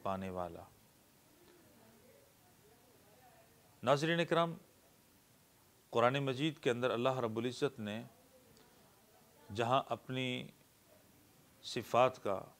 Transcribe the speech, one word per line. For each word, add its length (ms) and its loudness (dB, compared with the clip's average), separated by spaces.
پانے 280 -4
والا۔ 320 -8
ناظرین 420 4
کرام، 300 2
قرآن 280 4
مجید 400 -2
کے 120 0
اندر 200 0
اللہ 280 0
رب 180 -2
العزت 440 -4
نے 220 -6
جہاں 340 2
اپنی 580 -4
صفات 600 2
کا، 200 -2